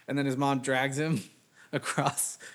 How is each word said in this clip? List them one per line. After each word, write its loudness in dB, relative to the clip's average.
And 0
then 2
his 2
mom 2
drags 0
him 0
<laughs> -18
across, -2